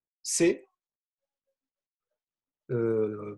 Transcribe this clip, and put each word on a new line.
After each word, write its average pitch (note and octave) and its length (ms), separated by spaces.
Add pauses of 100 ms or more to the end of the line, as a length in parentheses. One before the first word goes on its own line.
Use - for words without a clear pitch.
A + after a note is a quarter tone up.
(260)
C, - 400 (2000)
euh, G#2+ 680